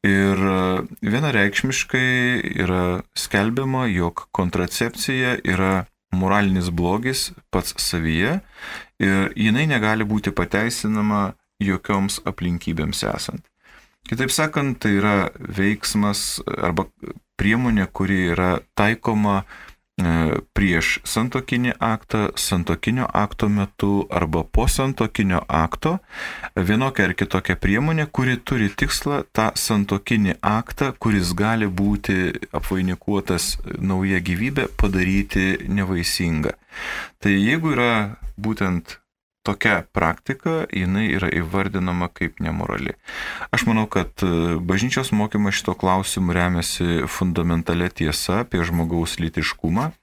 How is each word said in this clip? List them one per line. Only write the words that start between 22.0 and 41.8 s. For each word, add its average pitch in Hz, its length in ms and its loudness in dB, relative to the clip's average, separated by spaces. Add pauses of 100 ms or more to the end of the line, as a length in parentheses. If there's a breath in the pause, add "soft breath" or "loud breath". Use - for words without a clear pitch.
santuokinio 95 800 -2
akto 104 420 0
metu 101 380 0 (160)
arba 85 380 0
po 113 200 0
santuokinio 113 800 0
akto, 156 540 0 (540 loud breath)
vienokia 107 520 2
ar 87 100 0
kitokia 92 440 0
priemonė, 147 480 2
kuri 127 320 0
turi 113 320 0
tikslą - 560 -2
tą 110 260 0
santuokinį 101 880 0
aktą, 117 560 -2
kuris 95 400 2
gali 107 320 2
būti 95 640 0 (140)
apvainikuotas 92 1120 -2 (180)
nauja 95 480 0
gyvybė, 117 480 -2
padaryti 95 960 0
nevaisingą. 87 880 -2 (600 loud breath)
Tai 101 180 2
jeigu 143 400 2
yra 120 180 2 (440)
būtent 98 600 -2 (480)
tokia 98 360 2 (100)
praktika, 135 760 -2
jinai 95 400 0
yra 92 240 0
įvardinama 90 800 -2